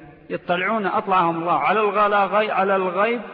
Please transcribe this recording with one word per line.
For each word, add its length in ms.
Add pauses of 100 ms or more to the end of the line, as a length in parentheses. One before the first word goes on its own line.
(300)
يطلعون، 560
أطلعهم 500
الله 220
على 220
الغ-، 180
على 280
غي-، 240
على 260
الغيب، 440 (140)